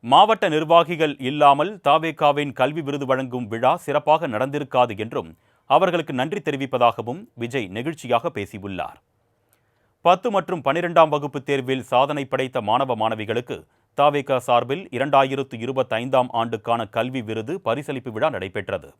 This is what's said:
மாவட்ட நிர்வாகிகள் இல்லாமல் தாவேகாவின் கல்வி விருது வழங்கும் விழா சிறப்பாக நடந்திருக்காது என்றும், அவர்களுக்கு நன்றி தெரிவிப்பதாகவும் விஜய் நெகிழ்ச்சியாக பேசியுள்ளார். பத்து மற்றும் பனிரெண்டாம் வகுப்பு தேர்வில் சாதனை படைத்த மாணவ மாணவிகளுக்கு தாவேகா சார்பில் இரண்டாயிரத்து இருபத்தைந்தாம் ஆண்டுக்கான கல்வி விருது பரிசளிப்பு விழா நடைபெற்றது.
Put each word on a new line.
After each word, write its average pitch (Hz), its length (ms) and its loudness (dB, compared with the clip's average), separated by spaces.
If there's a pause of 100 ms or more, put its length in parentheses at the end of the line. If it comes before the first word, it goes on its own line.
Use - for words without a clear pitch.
(120)
மாவட்ட 208 360 6
நிர்வாகிகள் 160 640 2 (160)
இல்லாமல் 147 420 4 (140)
தாவேகாவின் 147 680 2
கல்வி 156 340 0
விருது 139 240 -6
வழங்கும் 127 420 -2
விழா 120 180 2 (140)
சிறப்பாக 151 480 0
நடந்திருக்காது 127 640 0 (100)
என்றும், 113 260 -8 (400)
அவர்களுக்கு 165 500 2
நன்றி 156 200 -4
தெரிவிப்பதாகவும் 131 800 -2 (220)
விஜய் 120 340 -6
நெகிழ்ச்சியாக 131 600 -4
பேசியுள்ளார். 98 600 -10 (1040)
பத்து 185 260 2
மற்றும் 180 360 -2
பனிரெண்டாம் 165 480 4
வகுப்பு 143 280 -4
தேர்வில் 131 500 -2
சாதனை 139 400 2
படைத்த 131 280 -2
மாணவ 120 420 0
மாணவிகளுக்கு 110 540 -4 (420)
தாவேகா 143 480 2
சார்பில் 123 380 0 (140)
இரண்டாயிரத்து 135 680 0
இருபத்தைந்தாம் 127 640 0 (100)
ஆண்டுக்கான 117 560 -4
கல்வி 127 320 -4
விருது 110 260 -6 (100)
பரிசளிப்பு 131 500 -6
விழா 139 220 0
நடைபெற்றது. 95 520 -8 (120)